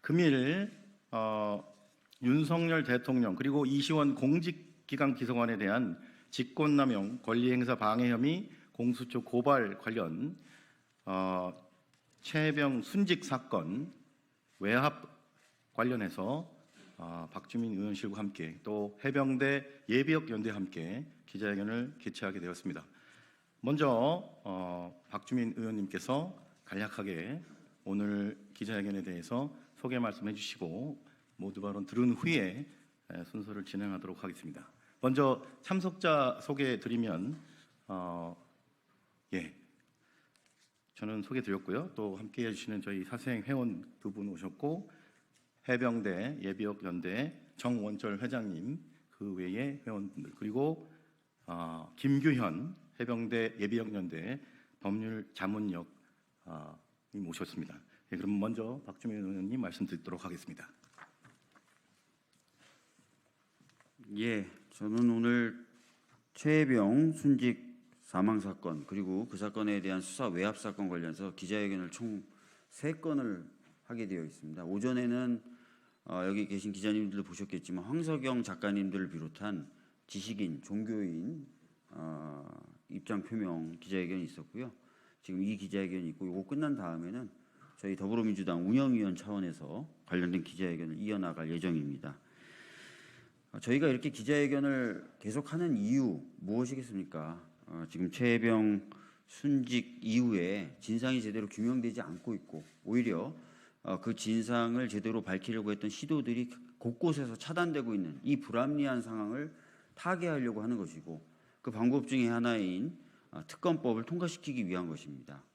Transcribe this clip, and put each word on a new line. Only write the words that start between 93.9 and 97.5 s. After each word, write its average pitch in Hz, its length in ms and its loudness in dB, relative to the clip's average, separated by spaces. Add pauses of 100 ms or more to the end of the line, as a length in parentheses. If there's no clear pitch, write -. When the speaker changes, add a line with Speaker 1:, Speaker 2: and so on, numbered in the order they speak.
Speaker 2:
기자회견을 139 1080 2
계속하는 147 580 0
이유 107 460 2 (140)
무엇이겠습니까? 98 1080 -4 (240)